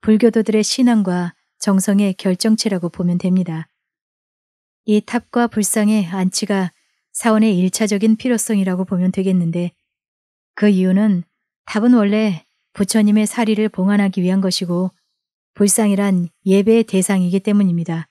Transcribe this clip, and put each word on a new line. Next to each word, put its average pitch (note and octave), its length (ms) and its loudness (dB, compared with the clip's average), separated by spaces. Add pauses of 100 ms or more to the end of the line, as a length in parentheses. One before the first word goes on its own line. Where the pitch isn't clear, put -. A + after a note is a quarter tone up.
불교도들의 G#3+ 600 2
신앙과 F#3+ 720 0 (240)
정성의 G3 560 0
결정체라고 G3 760 -2
보면 F3 300 -2
됩니다. F3 500 -2 (1160)
이 G#3+ 160 2
탑과 - 480 -4
불상의 G#3+ 580 0
안치가 F#3 680 -4 (400)
사원의 A3 460 0
일차적인 G#3 580 0
필요성이라고 G3 680 -2
보면 F#3 260 -2
되겠는데 F3 640 -2 (840)
그 G#3 140 2
이유는 F#3 560 2 (400)
탑은 A#3+ 300 2
원래 G#3 500 0 (300)
부처님의 G#3 520 2
사리를 G#3+ 420 -2
봉안하기 G3 540 0
위한 F#3 180 0
것이고 F3+ 520 -2 (640)
불상이란 G3+ 720 0 (160)
예배의 G3+ 400 2
대상이기 F#3+ 560 0
때문입니다. E3+ 720 -2